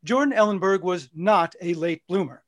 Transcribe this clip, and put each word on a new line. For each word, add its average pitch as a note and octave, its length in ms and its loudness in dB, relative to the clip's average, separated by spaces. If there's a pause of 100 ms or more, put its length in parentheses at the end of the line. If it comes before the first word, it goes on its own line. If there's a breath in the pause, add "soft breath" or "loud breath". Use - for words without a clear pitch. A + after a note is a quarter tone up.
Jordan C4 300 0
Ellenberg G3 480 2
was E3+ 340 -4
not F3 460 2
a F3 140 -4
late E3 340 -6
bloomer. F3 380 -4